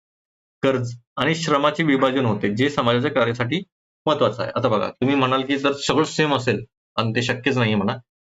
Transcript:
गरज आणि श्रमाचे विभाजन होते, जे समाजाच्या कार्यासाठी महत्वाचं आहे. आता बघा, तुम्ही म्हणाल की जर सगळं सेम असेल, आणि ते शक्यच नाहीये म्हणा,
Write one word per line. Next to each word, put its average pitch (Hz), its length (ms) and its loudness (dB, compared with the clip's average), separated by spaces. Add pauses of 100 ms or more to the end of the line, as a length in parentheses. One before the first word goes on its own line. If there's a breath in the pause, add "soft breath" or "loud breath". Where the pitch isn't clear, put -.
(640)
गरज 123 300 0 (220)
आणि 147 180 0
श्रमाचे 147 480 0
विभाजन 135 420 2
होते, 101 300 0
जे 135 140 2
समाजाच्या 127 420 0
कार्यासाठी 123 520 -2 (420)
महत्वाचं 120 380 0
आहे. - 120 -6
आता 123 120 0
बघा, 101 220 0
तुम्ही 135 260 0
म्हणाल 131 300 2
की 139 120 -2
जर 139 140 0
सगळं 147 320 0
सेम 151 320 0
असेल, 120 300 -2 (300)
आणि 110 200 -2
ते 120 60 0
शक्यच 123 360 -2
नाहीये 110 180 2
म्हणा, 104 220 -2 (340)